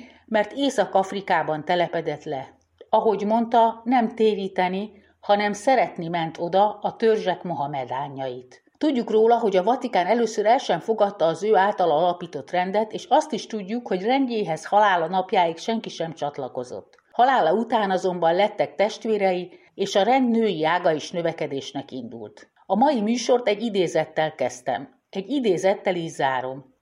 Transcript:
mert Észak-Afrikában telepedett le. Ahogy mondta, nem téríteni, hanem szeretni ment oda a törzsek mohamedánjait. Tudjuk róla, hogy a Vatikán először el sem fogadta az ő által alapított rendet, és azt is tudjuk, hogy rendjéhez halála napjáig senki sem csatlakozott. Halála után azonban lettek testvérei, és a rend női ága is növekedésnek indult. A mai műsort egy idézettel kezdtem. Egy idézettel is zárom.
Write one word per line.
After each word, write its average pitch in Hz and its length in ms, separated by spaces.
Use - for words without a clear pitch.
mert 208 260
Észak-Afrikában 190 1120
telepedett 165 580
le. 139 340
Ahogy 208 360
mondta, 226 580
nem 233 320
téríteni, 196 880
hanem 208 300
szeretni 196 540
ment 165 300
oda 190 440
a 180 140
törzsek 190 480
mohamedánjait. 135 1200
Tudjuk 262 320
róla, 226 300
hogy 208 160
a 180 80
Vatikán 226 420
először 226 400
el 233 120
sem 196 220
fogadta 202 460
az 165 180
ő 214 120
által 185 360
alapított 175 600
rendet, 190 400
és - 180
azt 302 220
is 208 160
tudjuk, 220 400
hogy 190 160
rendjéhez 226 640
halála 196 420
napjáig 185 500
senki 226 320
sem 165 240
csatlakozott. 123 800
Halála 233 420
után 220 380
azonban 175 440
lettek 196 400
testvérei, 196 840
és - 220
a 196 80
rend 254 260
női 214 360
ága 175 260
is 147 200
növekedésnek 156 800
indult. 117 580
A 190 100
mai 262 260
műsort 247 460
egy 208 140
idézettel 156 760
kezdtem. 131 720
Egy 190 200
idézettel 202 640
is 165 160
zárom. 131 540